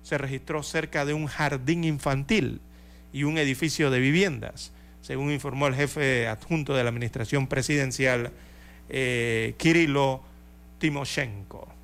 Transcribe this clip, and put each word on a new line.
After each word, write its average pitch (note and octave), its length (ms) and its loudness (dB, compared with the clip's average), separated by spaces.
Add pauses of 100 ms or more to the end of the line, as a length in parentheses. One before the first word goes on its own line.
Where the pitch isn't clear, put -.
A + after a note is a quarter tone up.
se D3+ 160 -4
registró C#3 440 -4
cerca D#3 420 -2
de D3 100 0
un D#3 120 -2
jardín D3 580 0
infantil C#3 760 0 (520)
y C#3 120 -2
un D#3 140 0
edificio D3 520 2
de B2+ 80 4
viviendas, C#3+ 720 0 (280)
según C#3 320 -4
informó C#3+ 340 -2
el C3 80 2
jefe C3 540 2
adjunto C#3+ 460 -2
de B2+ 100 4
la A#2+ 60 2
administración A#2+ 580 -2
presidencial, C3 840 0 (560)
eh, A#2+ 680 0
Kirilo C#3+ 680 4 (560)
Timoshenko. C3+ 920 -4 (160)